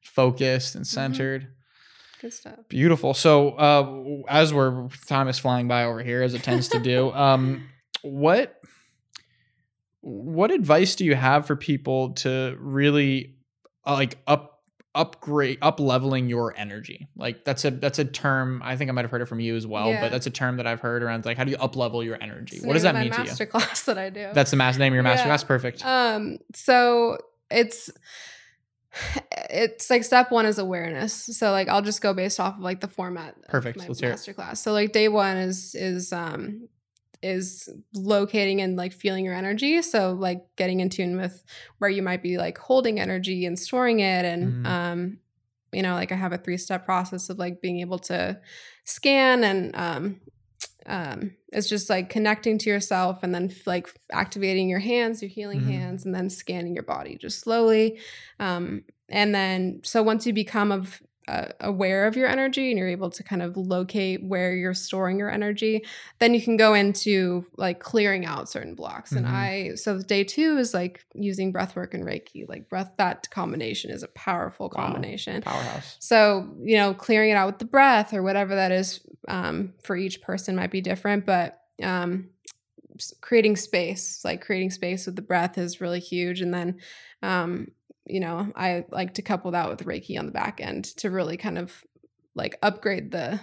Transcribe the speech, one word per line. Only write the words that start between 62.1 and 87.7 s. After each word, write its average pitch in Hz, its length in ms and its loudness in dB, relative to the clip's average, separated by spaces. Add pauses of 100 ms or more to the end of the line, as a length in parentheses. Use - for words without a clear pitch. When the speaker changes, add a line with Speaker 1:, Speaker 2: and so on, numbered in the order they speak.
Speaker 2:
your 254 140 2
energy 269 400 0
and 220 100 0
you're 185 80 0
able 180 220 -4
to 175 120 -10
kind 190 200 -4
of 175 160 -6
locate 185 680 -2
where 185 320 -2
you're 185 180 -2
storing 185 460 -2
your 202 100 -2
energy, 208 540 -2 (360)
then 233 140 6
you 233 80 4
can 233 140 2
go 220 180 8
into, 196 720 2 (120)
like, 180 240 -2
clearing 196 440 0
out 156 220 -6
certain - 280 -10
blocks. - 360 -12
And 123 140 0
Speaker 1:
Mm-hmm. 123 100 -2
Speaker 2:
I, 196 400 -4
so 196 260 -2
day 196 220 2
two 302 340 2
is, 247 160 0
like, 180 400 -4
using 190 380 -2
breath 185 240 -4
work 180 180 -8
and 185 120 -8
Reiki, - 420 -10
like, - 220 -18
breath, 185 260 -6
that - 340 -2
combination 202 600 -6
is - 120 -10
a - 60 -14
powerful - 640 -6
Speaker 1:
Wow. - 120 -4
Speaker 2:
combination. - 560 -6
Speaker 1:
Powerhouse. - 580 -8
Speaker 2:
So, 208 500 4 (140)
you 220 140 4
know, 202 160 4
clearing 214 380 2
it - 40 4
out 196 120 4
with 202 120 -6
the 226 60 -8
breath 254 480 6
or 196 100 -2
whatever 196 320 0
that 190 160 2
is 185 300 0 (260)
um, 185 460 -4 (100)
for 196 140 -4
each 185 240 -6
person 190 340 -6
might 185 160 -2
be 190 100 -2
different, 190 440 -2
but, 180 340 0 (240)
um, 185 460 -4 (640)
s-, - 260 -12
creating 214 340 4
space, 185 680 -4
like, 180 180 -4
creating 185 300 -4
space 185 340 -6
with 185 100 -8
the 208 60 -10
breath 180 360 -2
is 175 240 -6
really 175 180 -4
huge. 180 420 -4
And 180 120 -2
then, 180 260 -4 (420)
um, 180 500 -4 (340)